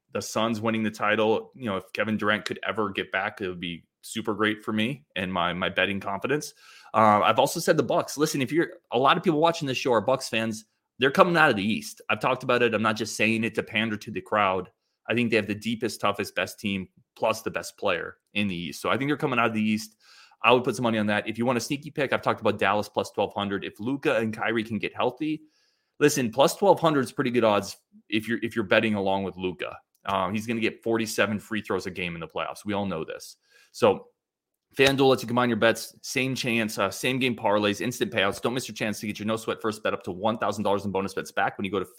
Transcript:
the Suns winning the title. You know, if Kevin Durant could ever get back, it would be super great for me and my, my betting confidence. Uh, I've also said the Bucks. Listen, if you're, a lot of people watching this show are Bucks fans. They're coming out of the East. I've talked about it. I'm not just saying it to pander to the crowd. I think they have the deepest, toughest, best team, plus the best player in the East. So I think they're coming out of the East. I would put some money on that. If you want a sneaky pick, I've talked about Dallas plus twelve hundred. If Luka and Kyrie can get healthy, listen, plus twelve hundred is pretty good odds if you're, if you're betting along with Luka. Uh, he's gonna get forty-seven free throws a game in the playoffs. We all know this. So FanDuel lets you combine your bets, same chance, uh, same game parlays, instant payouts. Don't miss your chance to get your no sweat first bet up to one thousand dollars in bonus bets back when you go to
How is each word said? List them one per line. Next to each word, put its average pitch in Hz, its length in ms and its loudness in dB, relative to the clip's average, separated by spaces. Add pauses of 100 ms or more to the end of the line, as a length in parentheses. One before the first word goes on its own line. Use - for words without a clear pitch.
(120)
the 104 100 -4
Suns 113 380 -2
winning 110 240 -2
the 104 80 -2
title. 107 640 0
You 131 100 -10
know, 95 100 -2
if - 160 -10
Kevin 107 240 -2
Durant 104 280 0
could - 180 -6
ever 98 280 -2
get 95 200 -4
back, 101 300 -4
it 95 80 -4
would 90 120 -8
be 87 240 -8 (180)
super 113 300 -6
great 107 320 0
for 113 80 -4
me 110 320 -2 (100)
and 92 160 -4
my, 87 220 0
my 90 160 -2
betting 95 320 0
confidence. 110 540 -4 (400)
Uh, 107 280 6
I've 110 160 4
also 165 220 2
said 170 160 2
the 143 60 4
Bucks. 147 340 -2
Listen, 147 240 0
if 123 100 -2
you're, 160 200 0 (220)
a 117 60 2
lot 143 200 6
of 170 40 -2
people 151 180 2
watching 165 280 2
this 127 80 -2
show 131 160 0
are 110 80 6
Bucks 127 260 2
fans. 113 380 -2 (340)
They're 131 120 4
coming 180 260 6
out 156 140 8
of 110 60 2
the 95 60 2
East. 98 460 -2
I've 110 100 0
talked 127 240 0
about 123 200 2
it. 117 100 4
I'm 107 80 2
not 110 160 0
just 110 180 -4
saying 110 300 2
it 110 120 -4
to 104 60 0
pander 107 360 -2
to - 120 -14
the 92 120 -6
crowd. 95 480 0 (360)
I 113 80 -2
think 117 140 2
they 113 80 2
have 104 100 2
the 104 80 -4
deepest, 110 460 -6
toughest, 101 340 -2
best 92 240 -4
team, 98 300 -4 (260)
plus 113 280 -2
the 104 80 -6
best - 260 -8
player 85 400 -4 (160)
in 101 160 -2
the 90 80 -4
East. 85 240 -8
So - 80 -2
I 98 80 2
think 139 140 -2
they're 143 80 -2
coming 131 200 -2
out 117 100 4
of 110 60 -4
the 107 80 0
East. 107 340 -2 (460)
I 113 100 8
would 127 120 6
put 123 120 -2
some 127 80 -2
money 113 120 2
on 104 120 0
that. 104 200 0
If 107 80 -6
you 117 80 -2
want 123 140 0
a - 20 -2
sneaky 143 300 -6
pick, 135 240 -2
I've - 80 -2
talked 110 180 0
about 104 180 4
Dallas 101 300 2
plus - 220 -4
twelve 101 240 -2
hundred. 101 300 -2
If 98 160 -10
Luka 139 360 0
and 110 180 0
Kyrie 110 300 -2
can 110 140 -4
get - 180 -6
healthy, 151 460 -2 (560)
listen, 139 320 2
plus 139 260 4
twelve 185 240 4
hundred 147 240 2
is - 80 -8
pretty 131 180 -2
good 117 140 2
odds 101 320 2 (320)
if 110 180 -2
you're, 117 160 -2
if 113 140 -6
you're 113 80 0
betting 110 300 2
along 98 300 0
with 87 120 -8
Luka. 90 400 -6 (300)
Uh, 95 240 0
he's 107 160 -4
gonna 113 140 -4
get 104 220 -2
forty-seven 110 580 0
free 107 200 -6
throws 95 240 -4
a 98 60 -8
game 87 240 -6
in 82 60 -12
the 82 80 -10
playoffs. - 360 -8
We 104 80 -4
all 101 140 -2
know 80 180 -4
this. - 320 -14 (360)
So - 340 2 (720)
FanDuel 139 340 6
lets 123 120 4
you 120 40 -8
combine 123 220 0
your 110 100 0
bets, - 440 2
same 131 320 -4
chance, 113 440 -2
uh, 98 120 2
same 131 280 -2
game 123 180 0
parlays, 104 440 2
instant 113 320 -2
payouts. 98 280 0
Don't 120 140 -2
miss 127 120 -4
your 107 80 -12
chance 107 260 -4
to 113 60 -8
get 104 120 -6
your 104 80 -6
no 110 100 0
sweat 110 240 -4
first 107 220 -4
bet 95 100 0
up 98 120 -6
to 98 80 -6
one 107 260 -2
thousand 104 260 -2
dollars 101 200 0
in 101 60 -4
bonus 95 220 -2
bets - 200 -8
back 101 260 -2
when 101 60 -6
you 92 60 -6
go 98 100 -2
to 90 80 -6 (100)